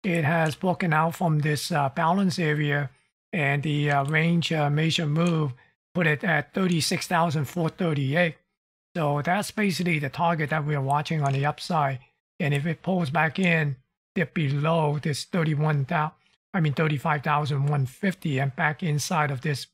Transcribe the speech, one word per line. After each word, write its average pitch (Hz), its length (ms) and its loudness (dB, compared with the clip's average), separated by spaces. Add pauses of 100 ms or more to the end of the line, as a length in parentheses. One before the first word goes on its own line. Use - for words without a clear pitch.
It 170 200 0
has 160 300 2
broken 180 380 -2
out 160 220 2
from 160 240 0
this, 151 340 -2
uh, 143 160 0
balance 170 500 0
area 147 520 0 (420)
and 143 300 0
the, 147 300 0
uh, 139 120 2
range, 160 480 2
uh, 151 160 2
major 156 380 0
move, 156 480 0 (400)
put 175 120 0
it 151 160 0
at 156 320 -2
thirty-six 180 520 0
thousand 160 400 0
four 165 220 -2
thirty-eight. 151 680 0 (600)
So 147 260 0
that's 185 280 0
basically 180 480 0
the 143 120 -4
target 165 400 0
that 156 140 0
we 147 100 -2
are 139 80 -2
watching 147 400 0
on 139 100 2
the 139 140 0
upside. 147 540 -2 (380)
And 147 140 0
if 143 140 0
it 165 160 -4
pulls 156 280 0
back 156 280 0
in, 160 380 2 (380)
dip 175 200 -2
below 151 680 0
this 147 240 -4
thirty-one 151 640 0
thousand, 156 280 -2 (400)
I 190 60 2
mean, 151 140 2
thirty-five 151 500 0
thousand 147 420 0
one 143 200 2
fifty 165 520 -2
and 139 160 0
back 151 280 -2
inside 147 500 0
of 131 80 -4
this 143 340 -4